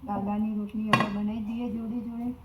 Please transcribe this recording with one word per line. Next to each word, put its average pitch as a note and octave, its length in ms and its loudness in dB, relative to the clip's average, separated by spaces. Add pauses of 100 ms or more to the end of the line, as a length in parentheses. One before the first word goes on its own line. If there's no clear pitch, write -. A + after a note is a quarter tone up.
દાદાની G#3 520 2
રોટલી G#3+ 320 0
આપણે A3 240 6
બનાવી G#3 320 0
દઈએ A#3 280 -2
જોડે A3+ 320 -2
જોડે. A#3 220 -2 (160)